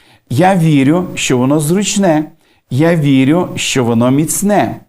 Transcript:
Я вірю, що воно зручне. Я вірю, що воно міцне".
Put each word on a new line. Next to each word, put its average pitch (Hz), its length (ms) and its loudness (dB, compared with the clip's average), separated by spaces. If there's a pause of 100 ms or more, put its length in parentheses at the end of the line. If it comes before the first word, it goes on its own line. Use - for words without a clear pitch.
(300)
Я 180 260 2
вірю, 160 500 2 (100)
що - 220 -2
воно 135 220 0
зручне. 170 640 0 (460)
Я 165 240 2
вірю, 143 600 2
що - 280 -2
воно 117 280 2
міцне". 156 640 -2 (140)